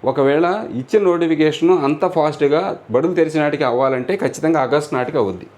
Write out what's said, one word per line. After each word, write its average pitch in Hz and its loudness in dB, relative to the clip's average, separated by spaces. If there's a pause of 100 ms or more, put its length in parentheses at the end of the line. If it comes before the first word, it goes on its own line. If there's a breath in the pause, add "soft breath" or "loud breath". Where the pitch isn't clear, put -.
(120)
ఒకవేళ 143 2 (360)
ఇచ్చిన 202 0
నోటిఫికేషన్ 165 2 (140)
అంత 151 0 (120)
ఫాస్ట్గా 151 2 (340)
బడులు 165 0
తెరిచిన 156 0
నాటికి 147 -2
అవ్వాలంటే 131 0
ఖచ్చితంగా 156 0
ఆగస్ట్ 151 0
నాటికి 123 -2
అవుద్ది. 92 -6